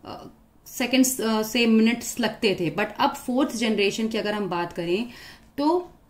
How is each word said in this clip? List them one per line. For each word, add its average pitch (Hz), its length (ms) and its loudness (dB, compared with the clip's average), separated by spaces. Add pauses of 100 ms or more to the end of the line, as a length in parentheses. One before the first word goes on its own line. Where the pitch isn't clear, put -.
अ, - 240 -14 (380)
सेकंड्स, 254 540 2
अ, 220 220 0
से 233 240 2
minutes 226 540 4
लगते 214 400 0
थे, 160 100 0
but 208 160 -2 (120)
अब 254 120 4
फोर्थ 254 460 -2
generation 214 520 0
की 220 100 -2
अगर 208 160 -2
हम 202 140 -2
बात 175 240 -4
करें 180 340 -2 (520)
तो 339 300 2 (220)